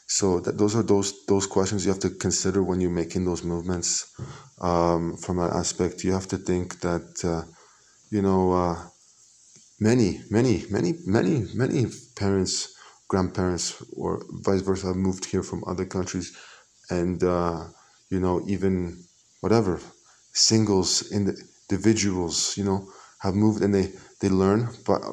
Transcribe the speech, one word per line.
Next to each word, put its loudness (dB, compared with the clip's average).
So 2
that, -4
those 2
are 2
those, 0
those 2
questions 0
you 4
have -4
to 0
consider 0
when 0
you're 2
making -2
those -2
movements, -4
um, 2
from -4
that 0
aspect. -2
You 0
have -2
to -4
think -4
that, -4
uh, -2
you 0
know, 4
uh, 2
many, 4
many, 2
many, 0
many, 2
many 0
parents, -2
grandparents, -2
or -4
vice 0
versa, -2
have -2
moved -2
here -2
from -8
other -4
countries, -6
and, -2
uh, 0
you -2
know, 2
even -2
whatever, 4
singles, 2
individuals, 0
you -2
know, 0
have 0
moved 4
and 4
they, 2
they 2
learn, 4
but 2